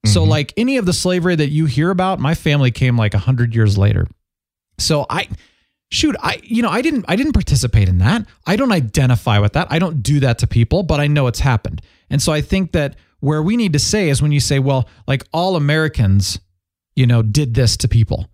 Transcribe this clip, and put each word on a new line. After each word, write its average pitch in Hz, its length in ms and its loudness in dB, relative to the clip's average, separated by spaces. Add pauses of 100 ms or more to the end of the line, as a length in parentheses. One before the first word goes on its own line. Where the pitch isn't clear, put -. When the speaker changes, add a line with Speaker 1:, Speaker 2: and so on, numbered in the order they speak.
Speaker 1:
So 107 160 4
Speaker 2:
Mm-hmm. 151 80 4
Speaker 1:
like 151 260 0
any 254 200 0
of 208 100 -2
the 180 60 0
slavery 180 440 0
that 147 120 0
you 156 180 0
hear 147 240 0
about, 185 300 -2
my 147 140 0
family 147 360 2
came 123 260 0
like 107 180 0
a 104 40 2
hundred 120 360 0
years 107 220 4
later. 98 300 2 (720)
So 147 320 -2
I, - 160 -4 (640)
shoot, - 300 0
I, 208 240 -4
you 233 180 -2
know, 208 80 0
I 214 120 0
didn't, 285 260 -2
I 170 80 0
didn't 277 160 -2
participate 120 560 2
in 90 100 2
that. 180 260 2 (220)
I 180 100 0
don't 254 160 0
identify 123 680 0
with 104 140 0
that. 151 160 0
I 156 100 0
don't 160 220 -2
do 143 180 0
that 123 200 0
to - 60 0
people, 156 380 0
but 151 160 0
I 147 80 0
know 147 180 2
it's 120 140 -4
happened. - 420 -2 (280)
And 139 120 0
so - 100 0
I 151 100 0
think 190 300 -2
that 143 220 -2 (260)
where 151 220 0
we 208 140 0
need 208 160 0
to 147 60 0
say 202 320 0
is 135 120 0
when 147 100 0
you 143 80 2
say, 139 180 -2
"Well, 131 300 0 (180)
like, 139 260 -4
all 180 240 -2
Americans, 143 840 0 (560)
you 127 120 2
know, 117 160 2
did 113 320 -2
this 120 240 0
to - 100 -2
people." - 460 0